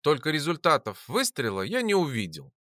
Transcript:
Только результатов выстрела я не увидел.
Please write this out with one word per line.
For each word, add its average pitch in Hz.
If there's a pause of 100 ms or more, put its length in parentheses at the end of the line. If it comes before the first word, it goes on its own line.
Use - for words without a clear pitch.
Только 151
результатов 151
выстрела 123
я 220
не 214
увидел. 107 (160)